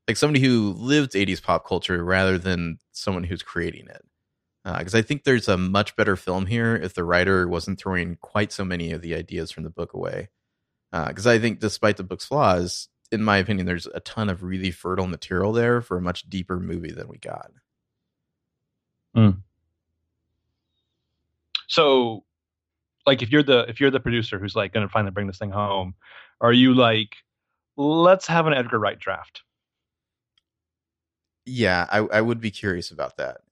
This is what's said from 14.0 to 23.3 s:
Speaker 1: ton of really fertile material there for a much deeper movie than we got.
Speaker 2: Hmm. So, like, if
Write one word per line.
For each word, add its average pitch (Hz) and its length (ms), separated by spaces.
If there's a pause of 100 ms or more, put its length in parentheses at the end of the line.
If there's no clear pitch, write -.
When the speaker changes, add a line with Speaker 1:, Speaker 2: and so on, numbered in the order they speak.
Speaker 1:
ton 107 280
of 95 140
really 92 280
fertile 92 360
material 92 480
there 120 260
for 95 160
a 90 60
much 87 260
deeper 90 320
movie 85 320
than 85 160
we 80 80
got. - 360 (1600)
Speaker 2:
Hmm. 113 160 (2500)
So, 127 580 (800)
like, 135 160
if 113 80